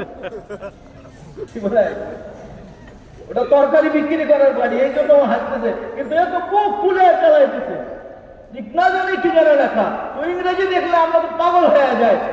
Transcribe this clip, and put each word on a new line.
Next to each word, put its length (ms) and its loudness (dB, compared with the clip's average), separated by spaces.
কি 60 -10
বলে? 260 2
ওটা 200 -2
তরকারি 400 4
বিক্রি 360 -2
করার 280 4
গাড়ি, 260 -2
এই 140 0
জন্য 200 2
ও 100 6
হাসতেছে। 500 -4
কিন্তু 200 -6
এ 100 2
তো 140 -4
বুক 420 -2
ফুলে 240 2
চালাইতেছে, 640 2
ঠিক 220 -14
না 140 2
জানি 280 -4
কি 120 0
যেন 140 4
লেখা। 420 2
তো 140 -6
ইংরেজি 380 -2
দেখলে 300 0
আমরা 220 2
তো 80 -4
পাগল 300 2
হয়ে 320 2
যাই। 160 2